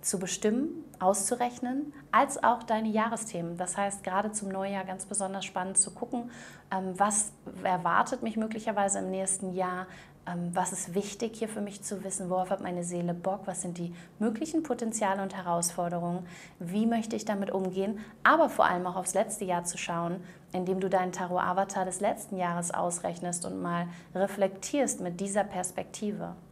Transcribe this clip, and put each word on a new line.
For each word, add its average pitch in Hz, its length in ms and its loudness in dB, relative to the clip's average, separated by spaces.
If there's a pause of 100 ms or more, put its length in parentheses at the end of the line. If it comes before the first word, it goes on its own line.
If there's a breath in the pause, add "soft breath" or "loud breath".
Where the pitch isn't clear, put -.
zu 196 100 0
bestimmen, 240 640 0 (160)
auszurechnen, 247 920 2 (180 loud breath)
als 277 320 4
auch 240 200 6
deine 220 260 2
Jahresthemen. 214 680 0
Das 180 200 -4
heißt, 202 260 0
gerade 202 300 0
zum 202 160 -6
Neujahr 190 360 -2
ganz 190 220 -8
besonders 190 380 -4
spannend 190 340 -2
zu - 140 2
gucken, 240 380 -4 (420 loud breath)
ähm, 190 240 -2
was 208 360 2 (300)
erwartet 185 600 2
mich 220 140 -2
möglicherweise 214 640 0
im 185 100 -2
nächsten 190 420 -2
Jahr, 180 340 -2 (400 loud breath)
ähm, 175 280 -2
was 185 180 2
ist 180 220 -6
wichtig 208 420 -2
hier 220 120 -2
für 214 120 -6
mich 202 220 -6
zu 190 220 -6
wissen, 185 260 -4
worauf 185 200 2
hat 190 120 0
meine 175 220 -2
Seele 175 300 0
Bock, 190 300 -2
was 180 180 -4
sind 175 160 -4
die 170 160 -4 (240 loud breath)
möglichen 311 440 0
Potenziale 220 600 0
und 190 140 -4
Herausforderungen, 175 880 0 (320 loud breath)
wie 190 280 2
möchte 226 280 2
ich 214 100 -4
damit 202 260 -2
umgehen, 190 500 0 (240 loud breath)
aber 294 240 8
vor - 160 4
allem 180 220 2
auch 180 100 -4
aufs 185 180 -4
letzte 214 300 0
Jahr 175 200 0
zu - 140 -6
schauen, 170 380 -2 (360 loud breath)
indem 185 280 0
du 190 80 0
deinen 180 240 2
Tarot-Avatar 185 720 2
des 185 160 -4
letzten - 360 0
Jahres 175 360 0
ausrechnest 175 720 0
und 190 160 -4
mal 175 260 0 (280 loud breath)
reflektierst 202 840 2
mit 175 200 -4
dieser 196 240 2
Perspektive. 180 880 -2 (180)